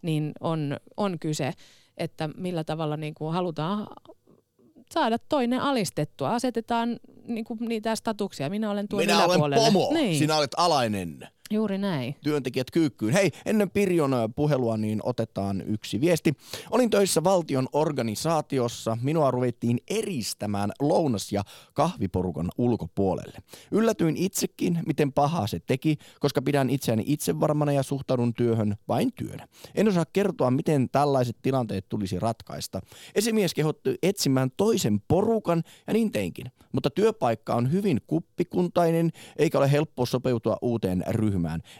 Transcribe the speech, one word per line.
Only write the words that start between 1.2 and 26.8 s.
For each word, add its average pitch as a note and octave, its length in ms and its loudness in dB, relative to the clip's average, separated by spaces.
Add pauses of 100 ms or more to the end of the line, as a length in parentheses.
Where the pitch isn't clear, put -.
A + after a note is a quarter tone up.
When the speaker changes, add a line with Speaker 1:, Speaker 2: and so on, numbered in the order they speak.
Speaker 1:
että D#3+ 380 -6
millä F3+ 280 -6
tavalla D#3 320 -4
niinku D#3 280 -10
halutaan E3+ 640 -4 (1080)
saada A#3+ 240 2
toinen B3+ 420 0
alistettua. G3 760 -2
Asetetaan A#3 640 -2 (320)
niinku A3+ 320 -6
niitä A3+ 360 -4
statuksia. G3+ 540 -4
Minä G#3+ 200 -2
olen G3+ 180 -4
tuon G3+ 140 0
Speaker 2:
Minä G3 160 4
olen F3 100 4
Speaker 1:
yläpuolella. D#3+ 380 4
Speaker 2:
pomo, G3 280 4
Speaker 1:
Niin. A3+ 240 2
Speaker 2:
sinä D3+ 180 2
olet D3 200 0
alainen. G#2 720 2 (220)
Speaker 1:
Juuri G#3 280 -2
näin. D#3 440 -2
Speaker 2:
Työntekijät C3 480 -2
kyykkyyn. C3+ 420 2
Hei, F#3+ 180 4 (160)
ennen G#3 240 2
Pirjon, E3+ 440 2
ö, A#2 220 0
puhelua, C3 400 2
niin G#2+ 260 -2
otetaan G2 640 -4
yksi G#2+ 340 -4
viesti. D#3+ 320 2 (380)
"Olin A#3+ 200 4
töissä G3 340 2
valtion C#3+ 480 2
organisaatiossa. C3+ 1300 0
Minua C#3+ 280 2
ruvettiin B2 500 0 (100)
eristämään G#2 840 -4 (100)
lounas- D3 500 0
ja G2+ 100 0 (320)
kahviporukan F#2 760 -2 (100)
ulkopuolelle. G2 800 -2 (320)
Yllätyin G3 460 2
itsekin, F3+ 680 -2
miten C#3+ 260 0
pahaa C#3+ 340 0
se E2+ 200 -4
teki, D3 300 0 (240)
koska C#3+ 220 0
pidän C3+ 280 2
itseäni A#2+ 360 0